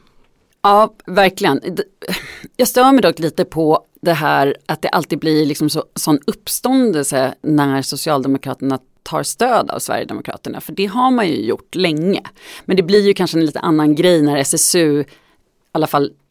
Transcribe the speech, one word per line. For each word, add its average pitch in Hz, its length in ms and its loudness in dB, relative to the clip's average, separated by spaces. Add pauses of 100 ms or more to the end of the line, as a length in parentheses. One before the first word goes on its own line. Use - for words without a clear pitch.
(640)
Ja, 208 320 4 (120)
verkligen. 185 540 0 (140)
D-, - 80 -4 (720)
jag 247 120 0
stör 262 240 4
mig 254 100 4
dock 170 160 2
lite 165 260 -2
på 156 400 0 (220)
det 170 80 2
här 147 420 0 (100)
att 156 160 -6
det - 60 -2
alltid 160 300 -2
blir 156 280 2
liksom 151 240 -2
så, - 140 -4 (100)
sån 151 320 0
uppståndelse 170 1160 -2
när 143 400 0
Socialdemokraterna 135 960 -2 (240)
tar 156 200 -6
stöd 226 480 0
av - 80 -8
Sverigedemokraterna, - 840 -8
för - 120 -16
det 196 140 -4
har 247 240 0
man 233 180 0
ju 117 180 -4
gjort - 280 -6
länge. 170 480 0 (420)
Men 185 120 -2
det 185 60 2
blir 196 240 4
ju 202 80 4
kanske 165 240 -2
en 160 80 2
lite 147 140 -4
annan 151 340 2
grej 170 280 4
när 147 140 2
S 139 180 -2
S - 200 0
U 151 260 2
i 147 40 -2 (680)
alla 156 140 0
fall 143 260 -2 (180)